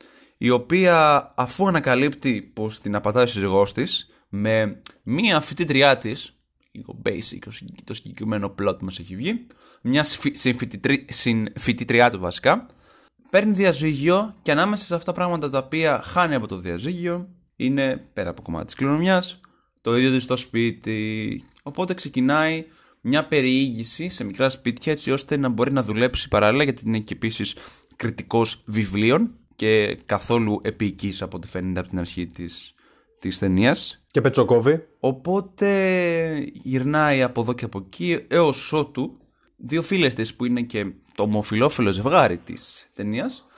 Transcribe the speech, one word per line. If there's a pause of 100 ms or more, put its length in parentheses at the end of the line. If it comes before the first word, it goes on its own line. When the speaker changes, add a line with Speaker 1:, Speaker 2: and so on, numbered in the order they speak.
(360)
Speaker 1:
η
οποία,
αφού
ανακαλύπτει
πως
την
απατάει
ο
σύζυγός
της (180)
με (220)
μία
φοιτήτριά
της, (360)
λίγο
basic
το
συγκ-,
το
συγκεκριμένο
plot
που
μας
έχει
βγει, (360)
μια
σφι-,
συμφοιτητρι-,
συμφοιτητριά
του
βασικά, (640)
παίρνει
διαζύγιο
και
ανάμεσα
σε
αυτά
τα
πράγματα
τα
οποία
χάνει
από
το
διαζύγιο (280)
είναι, (120)
πέρα
από
κομμάτι
της
κληρονομιάς, (400)
το
ίδιο
της
το
σπίτι. (200)
Οπότε
ξεκινάει (360)
μια
περιήγηση
σε
μικρά
σπίτια,
έτσι
ώστε
να
μπορεί
να
δουλέψει
παράλληλα,
γιατί
είναι
και
επίσης (420)
κριτικός
βιβλίων (260)
και
καθόλου
επίοικης
από
ό,τι
φαίνεται
από
την
αρχή
της, (440)
της
ταινίας.
Speaker 2:
Και
πετσοκόβει. (140)
Speaker 1:
Οπότε
γυρνάει
από
εδώ
και
από
εκεί,
έως
ότου (380)
δύο
φίλες
της,
που
είναι
και (300)
το
ομοφυλόφιλο
ζευγάρι
της
ταινίας, (120)